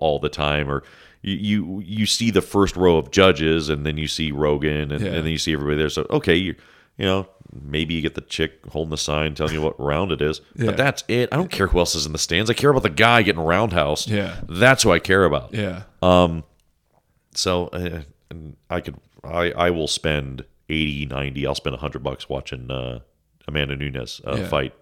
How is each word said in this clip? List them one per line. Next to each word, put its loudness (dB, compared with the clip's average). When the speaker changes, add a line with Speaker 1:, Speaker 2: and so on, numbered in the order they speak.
Speaker 1:
all 0
the -2
time, -2
or -4
you, -4
you, -2
you -2
see 0
the 4
first 2
row 6
of -2
judges, 4
and -2
then -4
you -4
see -4
Rogan, 0
and, -4
Speaker 2:
Yeah. -4
Speaker 1:
and -4
then -2
you -2
see 0
everybody 0
there. 2
So, -4
okay, 2
you, 0
you -2
know, 0
maybe -2
you -2
get -2
the -8
chick -4
holding -4
the -4
sign -2
telling -2
you -2
what -2
round -2
it -2
is, -2
Speaker 2:
Yeah. -2
Speaker 1:
but 0
that's -2
it. 0
I 0
don't -2
care 0
who 4
else 2
is -2
in -6
the -6
stands. 0
I 4
care 4
about 4
the 4
guy 6
getting 2
roundhoused. 2
Speaker 2:
Yeah. -4
Speaker 1:
That's 4
who 6
I 6
care 4
about. 0
Speaker 2:
Yeah. -4
Speaker 1:
Um, 6
so, -2
uh, -8
and -16
I -4
could, -12
I, -2
I 2
will -2
spend -4
eighty, -2
ninety, -6
I'll -2
spend -6
a -10
hundred -8
bucks -8
watching, -10
uh, -8
Amanda -4
Nunes, -8
uh, -4
Speaker 2:
Yeah. -6
Speaker 1:
fight. -2